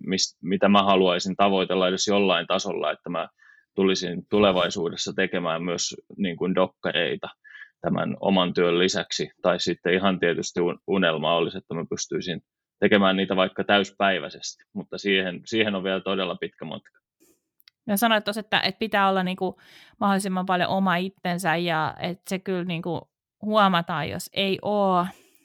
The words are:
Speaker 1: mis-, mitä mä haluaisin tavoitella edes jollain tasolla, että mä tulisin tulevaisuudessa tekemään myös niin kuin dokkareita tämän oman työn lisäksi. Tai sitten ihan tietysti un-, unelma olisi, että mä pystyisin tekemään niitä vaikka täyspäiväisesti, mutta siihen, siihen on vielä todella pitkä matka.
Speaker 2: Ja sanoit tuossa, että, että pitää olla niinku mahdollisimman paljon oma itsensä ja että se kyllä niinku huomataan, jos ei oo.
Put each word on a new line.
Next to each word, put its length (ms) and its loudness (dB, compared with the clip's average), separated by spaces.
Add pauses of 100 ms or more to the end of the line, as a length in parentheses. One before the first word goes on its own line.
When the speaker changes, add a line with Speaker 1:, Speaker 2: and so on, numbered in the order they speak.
Speaker 1:
mis-, 360 -4
mitä 260 0
mä 140 6
haluaisin 540 2
tavoitella 520 2
edes 180 -2
jollain 400 2
tasolla, 440 -2
että 200 -8
mä 180 -6 (460)
tulisin 560 0
tulevaisuudessa 840 2
tekemään 500 -2
myös 340 -4 (200)
niin 200 -2
kuin 180 -2
dokkareita 760 -2 (520)
tämän 400 -2
oman 340 2
työn 240 4
lisäksi. 520 0 (120)
Tai 180 2
sitten 340 0
ihan 260 2
tietysti 400 -2
un-, 260 -2
unelma 500 2
olisi, 220 0
että 160 -10
mä 160 -6
pystyisin 500 -6 (400)
tekemään 360 4
niitä 200 0
vaikka 280 0
täyspäiväisesti, 1080 0
mutta 260 -12
siihen, 480 0
siihen 280 0
on 100 -4
vielä 160 0
todella 400 -4
pitkä 240 -10
matka. 340 -16 (880)
Speaker 2:
Ja 100 -2
sanoit 280 2
tuossa, 160 -6
että, 200 0
että 180 -4
pitää 300 0
olla 140 2
niinku 380 -4 (400)
mahdollisimman 460 0
paljon 240 0
oma 260 2
itsensä 600 -2
ja 440 -2
että 280 -6
se 100 -4
kyllä 260 -4
niinku 460 -6 (320)
huomataan, 640 2
jos 240 -10
ei 300 0
oo. 440 2 (380)